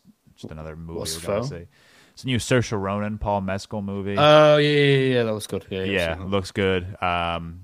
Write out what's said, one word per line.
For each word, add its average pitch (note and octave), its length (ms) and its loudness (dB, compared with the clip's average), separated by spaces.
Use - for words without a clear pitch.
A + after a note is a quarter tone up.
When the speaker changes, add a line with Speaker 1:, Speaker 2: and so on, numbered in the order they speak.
Speaker 1:
just - 160 -16
another D#2 240 -14
movie E2 240 -12
Speaker 2:
What's D#2+ 220 -8
Speaker 1:
we're E2 140 -8
gonna A2 120 -2
Speaker 2:
Foe? F#2+ 120 -10
Speaker 1:
see. F2 60 -16
It's - 100 -20
a - 40 -8
new C3 100 0
Saoirse A#2 400 0
Ronan, G#2 400 -2
Paul G#2 240 0
Mescal F#2+ 400 -6
movie. G2 360 -6
Speaker 2:
Oh, D3+ 400 8
yeah, D3 120 2
yeah, C#3+ 280 4
yeah, A#2+ 80 4
that A2 100 0
looks G#2 140 -6
good. F#2+ 220 -6
Yeah, G2 140 -4
yeah, - 20 -4
Speaker 1:
Yeah, F2+ 260 0
Speaker 2:
I've D#2+ 60 -4
seen F#2 80 -10
that. F#2 60 -8
Speaker 1:
looks G2 200 -2
good. F#2+ 500 0
Um, E2+ 640 -2